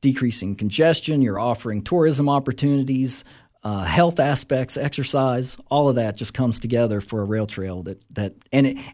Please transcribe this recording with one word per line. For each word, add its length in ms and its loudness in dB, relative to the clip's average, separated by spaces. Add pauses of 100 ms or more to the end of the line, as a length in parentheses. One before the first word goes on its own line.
decreasing 540 0
congestion, 680 2
you're 180 0
offering 440 -2
tourism 440 2
opportunities, 960 0 (400)
uh, 200 -4
health 360 2
aspects, 580 0
exercise, 800 -2 (120)
all 200 4
of 60 4
that 220 0
just 160 -8
comes 260 0
together 420 0
for 200 -6
a 40 -2
rail 200 0
trail 380 -8
that, 180 -12 (100)
that, 220 -6 (180)
and 160 4
it, 100 -2 (160)